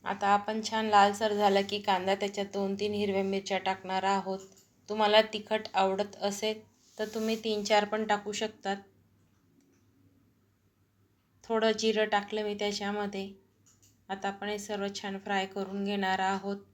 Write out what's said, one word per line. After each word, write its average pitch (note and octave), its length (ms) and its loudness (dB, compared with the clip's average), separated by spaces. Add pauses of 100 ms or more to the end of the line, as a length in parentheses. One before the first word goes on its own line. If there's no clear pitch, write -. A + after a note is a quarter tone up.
आता G3 220 -2
आपण G#3 360 2
छान A3 220 -2
लालसर G#3 480 6
झाला G3+ 280 4
की G3+ 200 -4
कांदा F#3+ 340 2
त्याच्यात G3+ 380 -4
दोन G3 220 -2
तीन G#3 180 -4
हिरव्या G3+ 300 0
मिरच्या G3 340 -2
टाकणार F#3+ 460 -2
आहोत. F#3+ 360 0 (500)
तुम्हाला G#3+ 320 6 (120)
तिखट G#3+ 400 -4
आवडत G3 480 0
असेल G#3+ 400 -2 (360)
तर G#3+ 160 -4
तुम्ही A3 220 -2
तीन G#3+ 280 -4
चार G#3 220 4
पण G#3+ 220 -4
टाकू G#3 240 -2
शकतात. G3+ 460 -4 (2750)
थोडं A3 280 2
जिरं G#3+ 340 2
टाकलं G#3+ 380 -2
मी G#3 100 -4
त्याच्यामध्ये. G3+ 760 -4 (800)
आता G3 180 -4
आपण G3 220 -6
हे G#3 100 -4
सर्व G3+ 360 -4
छान G3 240 -6
फ्राय G3 260 -2
करून G3 380 -6
घेणार G3 380 0
आहोत. G3 360 -2 (160)